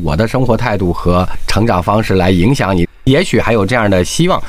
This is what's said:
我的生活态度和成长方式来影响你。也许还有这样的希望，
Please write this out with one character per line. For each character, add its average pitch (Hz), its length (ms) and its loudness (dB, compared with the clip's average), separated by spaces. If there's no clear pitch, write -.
我 76 120 -2
的 110 120 0
生 131 160 -2
活 113 140 0
态 107 180 -2
度 92 160 -2
和 87 360 0
成 110 220 -2
长 92 160 0
方 107 180 0
式 101 140 -2
来 90 160 2
影 139 220 2
响 98 220 -2
你。 85 120 0
也 139 200 2
许 120 160 0
还 104 140 0
有 101 120 0
这 98 80 -2
样 113 160 0
的 92 140 2
希 165 240 0
望， 185 220 0